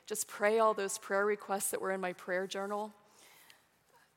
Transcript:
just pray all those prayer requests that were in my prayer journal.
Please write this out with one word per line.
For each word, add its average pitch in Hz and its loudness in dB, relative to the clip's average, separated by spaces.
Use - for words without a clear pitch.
just - -6
pray 214 4
all 220 6
those 196 -4
prayer 196 0
requests 208 0
that - -4
were 190 -2
in 190 -2
my 180 -2
prayer 185 -2
journal. 208 -4